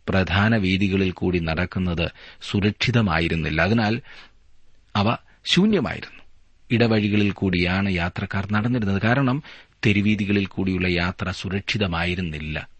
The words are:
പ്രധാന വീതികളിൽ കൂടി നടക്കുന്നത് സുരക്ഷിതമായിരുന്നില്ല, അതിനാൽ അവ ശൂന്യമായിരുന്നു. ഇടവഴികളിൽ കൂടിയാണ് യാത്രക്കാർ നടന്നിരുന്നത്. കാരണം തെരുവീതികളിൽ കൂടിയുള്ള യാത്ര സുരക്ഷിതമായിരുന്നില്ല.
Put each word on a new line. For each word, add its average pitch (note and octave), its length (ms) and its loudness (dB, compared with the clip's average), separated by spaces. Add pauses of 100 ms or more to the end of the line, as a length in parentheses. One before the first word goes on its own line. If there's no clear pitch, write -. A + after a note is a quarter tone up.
പ്രധാന F#2+ 480 2
വീതികളിൽ F#2+ 560 2
കൂടി F2+ 260 -2
നടക്കുന്നത് E2+ 720 -2 (320)
സുരക്ഷിതമായിരുന്നില്ല, E2+ 1200 0
അതിനാൽ A2 380 2 (960)
അവ G#2 200 2 (280)
ശൂന്യമായിരുന്നു. F3 800 0 (480)
ഇടവഴികളിൽ G#2 600 4
കൂടിയാണ് F#2 640 0
യാത്രക്കാർ F#2+ 600 -4
നടന്നിരുന്നത്. G#2+ 500 0
കാരണം B2+ 400 0 (440)
തെരുവീതികളിൽ G2+ 600 2
കൂടിയുള്ള F#2 420 -2
യാത്ര F2+ 420 -2
സുരക്ഷിതമായിരുന്നില്ല. F2 1400 -4 (120)